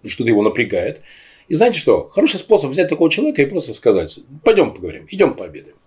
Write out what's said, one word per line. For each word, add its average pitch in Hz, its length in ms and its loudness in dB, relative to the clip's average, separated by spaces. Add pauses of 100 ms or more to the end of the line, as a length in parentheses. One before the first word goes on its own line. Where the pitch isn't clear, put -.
что-то 117 240 -4
его 104 120 4
напрягает. 101 600 -2 (460)
И 175 60 -4
знаете 220 240 2
что? - 340 0
Хороший 208 260 2
способ 147 320 0
взять 165 180 0
такого 160 220 2
человека 294 320 0
и - 40 4
просто 175 260 -6
сказать: 95 480 0 (240)
"Пойдём 208 300 2
поговорим, 87 360 -14
идём 190 240 0
пообедаем". 87 420 -16 (100)